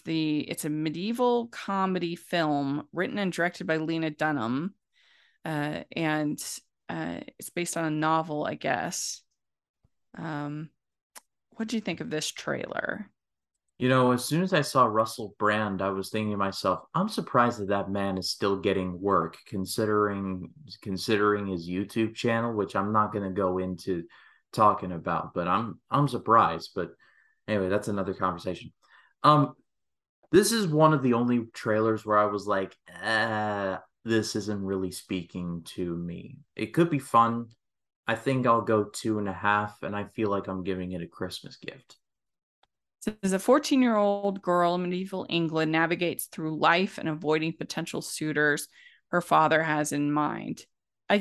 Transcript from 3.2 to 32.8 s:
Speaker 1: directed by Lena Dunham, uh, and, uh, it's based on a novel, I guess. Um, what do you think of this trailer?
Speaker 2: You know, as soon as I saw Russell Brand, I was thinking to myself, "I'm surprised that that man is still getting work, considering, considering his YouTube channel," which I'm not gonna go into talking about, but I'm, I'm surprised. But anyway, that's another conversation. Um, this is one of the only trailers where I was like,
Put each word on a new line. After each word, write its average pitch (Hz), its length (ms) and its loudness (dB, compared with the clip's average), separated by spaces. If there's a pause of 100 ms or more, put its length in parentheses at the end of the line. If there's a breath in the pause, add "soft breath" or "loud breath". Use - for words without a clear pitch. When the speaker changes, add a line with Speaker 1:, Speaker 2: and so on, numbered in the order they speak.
Speaker 1:
directed 170 340 -2
by 160 100 0
Lena 160 340 -2
Dunham, 151 640 -2 (720 soft breath)
uh, 151 380 -4 (120)
and, 156 480 -2 (460)
uh, 160 320 -8 (180)
it's - 120 -14
based 175 260 -6
on 165 80 -2
a 156 60 -2
novel, 156 540 0
I - 100 -4
guess. - 680 -4 (960)
Um, 151 520 -8 (840)
what 226 120 -6
do 233 80 -2
you 214 40 -2
think 170 200 -4
of 156 100 -8
this 151 180 -4
trailer? - 800 -6 (680)
Speaker 2:
You 123 100 0
know, 127 240 6
as 123 120 0
soon 160 180 2
as 190 100 0
I 156 80 6
saw 135 240 4
Russell 110 560 0
Brand, 104 420 2
I 98 60 0
was 95 220 -4
thinking 107 220 -2
to 104 40 -4
myself, 98 480 -2 (100)
"I'm 190 140 0
surprised 120 500 2
that 98 100 -6
that 98 220 0
man 98 260 -2
is 90 140 -4
still 98 300 0
getting 92 400 0
work, 92 460 0
considering, 101 1040 -2 (320)
considering 101 680 0
his 87 200 -4
YouTube 104 460 -2
channel," 117 380 0
which 101 240 -2
I'm 101 160 0
not 107 200 2
gonna 98 200 -4
go 92 260 0
into 92 460 -4 (480 soft breath)
talking 98 400 2
about, 82 420 -4
but 87 140 -2
I'm, 101 320 -2 (100)
I'm 143 160 4
surprised. 104 680 2
But 85 160 -4 (560 soft breath)
anyway, 98 220 2
that's 104 180 0
another 95 260 -2
conversation. 90 580 -4 (520 soft breath)
Um, 143 320 6 (760)
this 208 220 6
is 214 160 2
one 156 260 6
of 131 80 2
the 120 120 4
only 120 380 2
trailers 110 540 2
where 104 120 4
I 104 80 6
was 101 200 -4
like, 98 300 -2 (260)